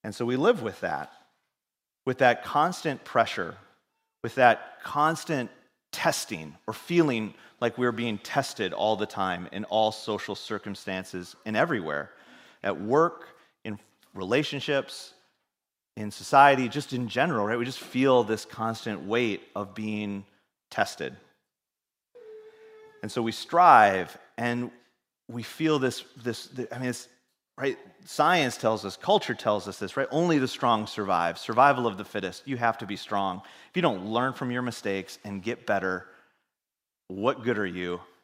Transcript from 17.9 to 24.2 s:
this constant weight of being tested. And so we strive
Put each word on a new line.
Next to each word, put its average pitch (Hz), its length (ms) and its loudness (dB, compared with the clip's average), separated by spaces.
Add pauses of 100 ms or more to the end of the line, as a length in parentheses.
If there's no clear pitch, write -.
this 107 220 -2
constant 110 580 -6
weight 107 380 0 (140)
of 98 180 -8
being 104 520 -6 (440)
tested. - 460 -4 (1900)
And 107 100 -12
so 123 100 -4
we 113 100 -2
strive 110 840 6 (200)